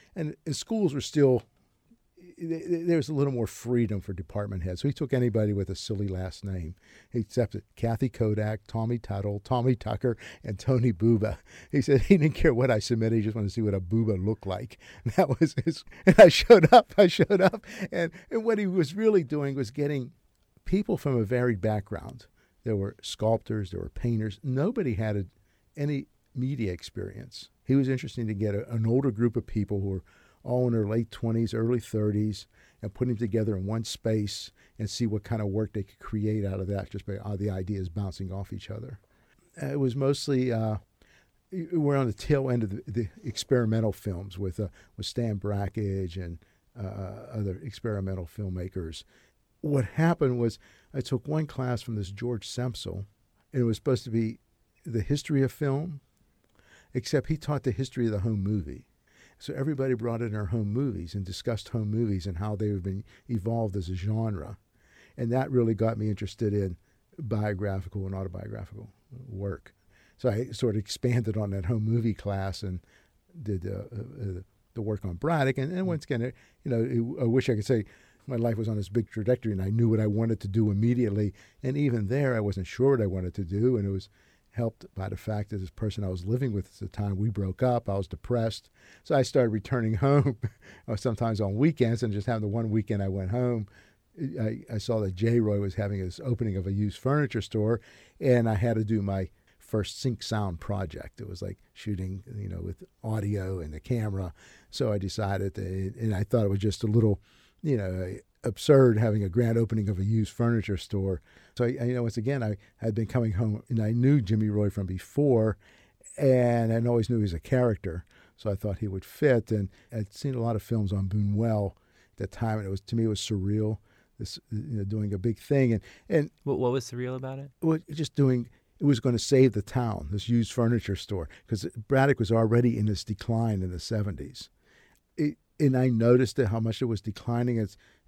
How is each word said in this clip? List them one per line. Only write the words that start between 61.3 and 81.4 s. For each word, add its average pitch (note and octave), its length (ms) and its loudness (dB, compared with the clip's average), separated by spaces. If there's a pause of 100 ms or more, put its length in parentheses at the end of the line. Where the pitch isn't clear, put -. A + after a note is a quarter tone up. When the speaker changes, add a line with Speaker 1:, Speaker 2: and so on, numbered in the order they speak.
Speaker 1:
home A2 220 -4
movies G#2 360 0
and F2 120 -6
how G#2+ 180 -4
they G#2+ 120 -2
have G2 140 -2
been G2 220 -6 (240)
evolved A2+ 480 -2
as F2+ 120 -4
a F#2 60 -4
genre. G#2 640 -4 (580)
And A#2 140 -4
that C3 200 0
really A#2 240 4
got A2 240 0
me G#2+ 120 0
interested G2+ 420 -2
in G2 240 0 (420)
biographical G2+ 880 -4
and F#2+ 80 -6
autobiographical F#2+ 760 -10 (380)
work. G2 440 -8 (440)
So B2 140 2
I A2+ 200 -2
sort A2 240 0
of G#2+ 60 0
expanded A2+ 560 0
on G#2 140 -2
that G2 160 -4
home A2 180 0
movie A2+ 280 2
class G2 500 -4
and F#2 180 -6 (640)
did, G2 240 -4
uh, G2 180 -6 (120)
uh, G2+ 40 -8
uh, F#2+ 400 -8 (340)
the A#2 80 -6
work G#2 220 -4
on F2 100 -6
Braddock. C3+ 440 0
And, C#3 140 -4
and F#3 140 -4
once E3 180 -4
again, B2 280 -4 (320)
you C#3+ 60 -6
know, A2+ 120 2
it, A#2+ 400 -2
I - 20 0
wish B2 240 2
I A#2+ 60 2
could G#2 100 -2
say A2+ 200 2 (420)
my C3 100 -6
life A2+ 220 0
was A2 100 -2
on A2 80 -2
this F#2+ 140 -6
big G#2+ 180 -2
trajectory A2+ 440 -2
and F#2+ 100 -2
I F#2+ 80 -2
knew A2+ 180 4
what A2 120 4
I G#2+ 60 2
wanted A2 340 0
to G2+ 80 -8
do G#2+ 220 2
immediately. G#2+ 640 2 (300)